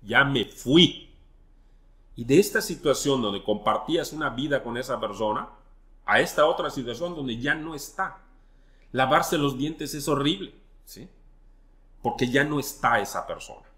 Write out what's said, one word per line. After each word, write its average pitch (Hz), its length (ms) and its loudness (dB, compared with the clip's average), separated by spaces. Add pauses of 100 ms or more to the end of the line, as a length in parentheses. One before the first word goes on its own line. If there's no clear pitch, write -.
ya 117 220 4
me 135 220 2
fui." - 680 4 (1000)
Y 120 100 -10
de 135 140 6
esta 202 220 2
situación 139 600 0
donde 101 220 -2
compartías 120 680 0
una 147 200 -4
vida 135 320 -2
con 117 120 -8
esa 127 240 -4
persona, 107 500 -2 (540)
a 104 160 2
esta 151 280 2
otra 156 240 -2
situación 135 440 -6
donde 131 220 -6
ya 139 160 -2
no 156 220 -8
está. - 480 -10 (680)
Lavarse 147 460 2
los 143 180 0
dientes 151 380 -6
es 147 140 -6
horrible, 151 480 -2 (300)
¿sí? 139 240 -18 (920)
Porque 123 280 -2
ya 135 140 4
no 151 160 -2
está 117 400 0
esa 95 260 -6
persona. - 420 -12 (100)